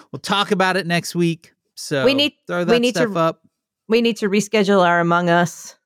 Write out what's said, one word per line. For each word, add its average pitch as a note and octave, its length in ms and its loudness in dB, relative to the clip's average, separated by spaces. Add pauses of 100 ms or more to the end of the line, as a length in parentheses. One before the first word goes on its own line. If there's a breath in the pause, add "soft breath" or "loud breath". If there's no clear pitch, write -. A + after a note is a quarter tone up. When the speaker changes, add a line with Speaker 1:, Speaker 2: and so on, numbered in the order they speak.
(120)
Speaker 1:
We'll - 80 -12
talk G3+ 320 -2
about F#3 240 0
it F#3 100 -4
next E3+ 300 -4
week. E3+ 360 -2 (220)
So C3+ 300 -4
Speaker 2:
We C4+ 100 4
need, C#4+ 200 0 (120)
Speaker 1:
throw F3 140 -4
Speaker 2:
we F3 60 -2
Speaker 1:
that A#3+ 140 2
Speaker 2:
need A#3+ 140 0
to B3 80 -2
Speaker 1:
stuff G#3 140 -2
up. E3 260 -2 (460)
Speaker 2:
we A3+ 120 2
need A#3 180 0
to G#3 100 -2
reschedule G3+ 580 2
our E3+ 140 2
Among E3+ 280 0
Us E3+ 460 0 (120)